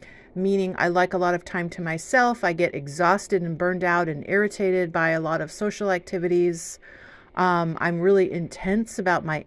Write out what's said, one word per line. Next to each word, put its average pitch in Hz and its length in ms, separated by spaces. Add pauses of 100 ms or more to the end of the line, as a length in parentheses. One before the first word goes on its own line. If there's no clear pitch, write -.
(380)
meaning 190 400
I 175 120
like 180 240
a 190 40
lot 175 160
of 175 120
time 170 240
to - 120
myself. 233 640
I 175 80
get 165 240
exhausted 170 640
and 165 160
burned 180 280
out 175 240
and 147 180
irritated 185 640
by 165 200
a 160 100
lot 160 180
of 151 100
social 208 420
activities. 175 840 (580)
Um, 170 440
I'm 170 220
really 190 280
intense 190 680
about 180 240
my 156 240